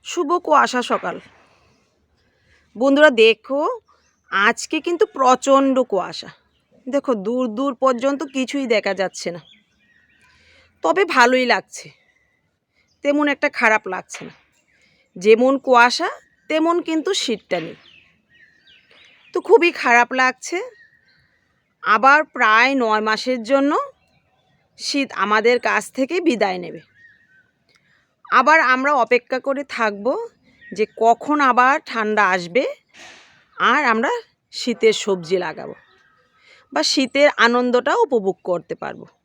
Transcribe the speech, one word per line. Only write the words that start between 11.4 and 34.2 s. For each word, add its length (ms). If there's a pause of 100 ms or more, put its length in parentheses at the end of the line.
লাগছে, 420 (1160)
তেমন 240
একটা 220
খারাপ 380
লাগছে 380
না। 80 (800)
যেমন 420
কুয়াশা, 520 (400)
তেমন 320
কিন্তু 320
শীতটা 460
নেই। 180 (1600)
তো 80
খুবই 300
খারাপ 420
লাগছে। 440 (1300)
আবার 400
প্রায় 520
নয় 260
মাসের 420
জন্য 280 (1080)
শীত 360
আমাদের 440
কাছ 320
থেকে 300
বিদায় 440
নেবে। 160 (1400)
আবার 340 (140)
আমরা 200
অপেক্ষা 460
করে 240
থাকব 440 (640)
যে 140 (120)
কখন 440
আবার 340 (100)
ঠান্ডা 420
আসবে 360 (960)
আর 280
আমরা 260 (420)